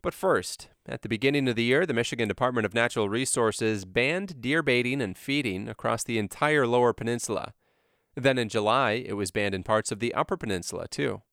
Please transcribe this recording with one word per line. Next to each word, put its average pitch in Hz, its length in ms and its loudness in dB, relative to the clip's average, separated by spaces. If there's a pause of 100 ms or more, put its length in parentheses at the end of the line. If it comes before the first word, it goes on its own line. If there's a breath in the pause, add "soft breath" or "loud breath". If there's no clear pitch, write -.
But 170 120 -4
first, - 560 0 (160)
at 123 160 -8
the - 80 -10
beginning 135 400 2
of 110 80 0
the 117 60 2
year, 135 220 4
the 147 80 -4
Michigan 117 360 0
Department 123 360 0
of 95 80 -2
Natural 117 360 2
Resources 110 720 0
banned 139 560 -2
deer 143 240 0
baiting 127 380 2
and 95 160 -4
feeding 113 500 -2
across 113 380 -4
the 117 120 -2
entire 143 480 2
Lower 120 280 4
Peninsula. 117 600 -4 (640)
Then 127 220 2
in 117 100 0
July, 110 440 2
it 107 260 -2
was 98 120 -2
banned 101 240 0
in 92 100 -4
parts 110 280 2
of 104 80 -6
the 117 140 -2
Upper 147 240 -2
Peninsula, 87 500 -4
too. 110 340 -4 (120)